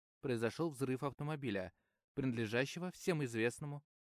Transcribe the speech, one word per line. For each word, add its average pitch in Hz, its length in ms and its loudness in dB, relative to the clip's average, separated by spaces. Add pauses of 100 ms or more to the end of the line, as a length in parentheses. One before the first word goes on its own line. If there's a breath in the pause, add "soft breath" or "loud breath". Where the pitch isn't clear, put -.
(200)
произошёл 120 500 0
взрыв 131 320 -2
автомобиля – 135 680 -2 (420)
принадлежащего 131 760 0
всем 160 340 2
известному 120 600 0 (240)